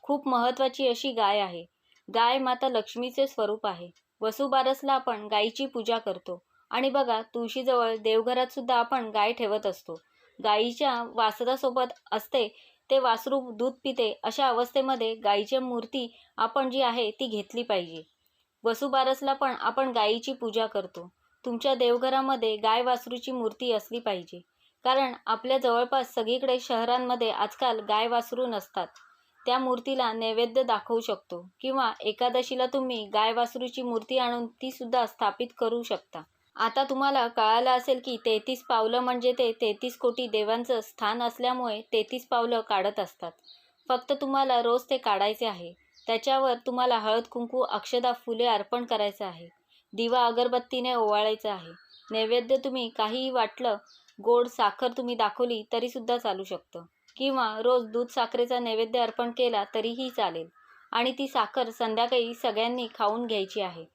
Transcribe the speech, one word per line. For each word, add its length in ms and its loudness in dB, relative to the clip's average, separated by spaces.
खूप 240 0
महत्त्वाची 600 2
अशी 240 -2
गाय 280 2
आहे. 240 -6
गाय 300 4
माता 300 0
लक्ष्मीचे 580 -2
स्वरूप 400 -4
आहे. 240 -6
वसुबारसला 720 2
आपण 340 -2
गायीची 400 0
पूजा 320 -2
करतो. 440 -8
आणि 200 0
बघा, 300 2
तुळशीजवळ 640 0
देवघरात 560 2
सुद्धा 220 0
आपण 360 0
गाय 220 2
ठेवत 340 -2
असतो. 280 -6
गायीच्या 640 2
वासरासोबत 760 0
असते, 340 0
ते 80 6
वासरू 420 2
दूध 220 -2
पिते, 280 0
अशा 260 0
अवस्थेमध्ये 680 0
गायीची 440 0
मूर्ती 480 -4
आपण 340 0
जी 120 0
आहे 280 0
ती 160 -6
घेतली 360 -6
पाहिजे. 400 -4
वसुबारसला 680 2
पण 280 0
आपण 320 0
गायीची 400 0
पूजा 340 -2
करतो. 420 -6
तुमच्या 300 0
देवघरामध्ये 840 2
गाय 260 2
वासरूची 500 -2
मूर्ती 400 -2
असली 260 -2
पाहिजे, 420 -6
कारण 280 4
आपल्या 320 0
जवळपास 560 2
सगळीकडे 460 0
शहरांमध्ये 680 0
आजकाल 500 -2
गाय 280 0
वासरू 380 -2
नसतात. 400 -6
त्या 120 2
मूर्तीला 540 0
नैवेद्य 500 2
दाखवू 380 0
शकतो 400 -6
किंवा 400 0
एकादशीला 680 0
तुम्ही 380 -2
गाय 180 4
वासरूची 500 -2
मूर्ती 360 -2
आणून 280 0
ती 80 -6
सुद्धा 360 0
स्थापित 420 -2
करू 240 0
शकता. 400 -8
आता 280 0
तुम्हाला 440 2
कळालं 420 4
असेल 340 2
की 200 -4
तेहतीस 440 0
पावलं 320 2
म्हणजे 320 0
ते 180 2
तेहतीस 360 -2
कोटी 320 0
देवांचं 520 0
स्थान 420 -4
असल्यामुळे 580 -2
तेहतीस 340 -2
पावलं 340 2
काढत 400 0
असतात. 320 -8
फक्त 320 0
तुम्हाला 420 2
रोज 280 2
ते 60 2
काढायचे 500 0
आहे. 260 -8
त्याच्यावर 480 2
तुम्हाला 320 2
हळद 320 0
कुंकू, 300 -4
अक्षदा, 560 0
फुले 300 -2
अर्पण 380 0
करायचं 400 -2
आहे. 240 -12
दिवा 340 2
अगरबत्तीने 680 0
ओवाळायचं 560 2
आहे. 220 -8
नैवेद्य 460 2
तुम्ही 320 -2
काहीही 420 -2
वाटलं, 460 0
गोड 280 4
साखर 500 0
तुम्ही 180 -4
दाखवली 480 0
तरीसुद्धा 440 -2
चालू 280 -4
शकतं, 400 -12
किंवा 300 0
रोज 260 4
दूध 220 -2
साखरेचा 500 0
नैवेद्य 400 0
अर्पण 320 0
केला 340 0
तरीही 360 -2
चालेल. 380 -2
आणि 200 2
ती 160 -4
साखर 420 0
संध्याकाळी 640 0
सगळ्यांनी 600 -2
खाऊन 320 0
घ्यायची 340 -2
आहे. 240 -6